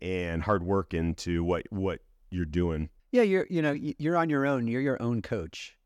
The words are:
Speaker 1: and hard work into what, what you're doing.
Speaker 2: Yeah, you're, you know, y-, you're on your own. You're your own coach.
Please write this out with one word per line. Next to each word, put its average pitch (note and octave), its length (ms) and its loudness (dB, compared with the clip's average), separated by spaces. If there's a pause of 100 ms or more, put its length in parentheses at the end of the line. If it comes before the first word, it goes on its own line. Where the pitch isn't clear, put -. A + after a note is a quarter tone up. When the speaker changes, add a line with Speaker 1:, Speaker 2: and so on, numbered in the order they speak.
Speaker 1:
and F2 420 -2
hard G2+ 200 2
work F#2+ 320 0
into E2+ 500 0
what, F2 260 0
what F#2+ 300 -2 (300)
you're F2+ 140 -2
doing. D#2 440 0 (240)
Speaker 2:
Yeah, B3 100 6
you're, F#3+ 280 2
you E3+ 100 0
know, D3+ 120 2
y-, D3 260 -4
you're D#3+ 180 0
on E3 140 2
your C#3 160 2
own. C3 200 0
You're A#2+ 140 0
your C#3 220 0
own A#2 180 0
coach. - 640 -8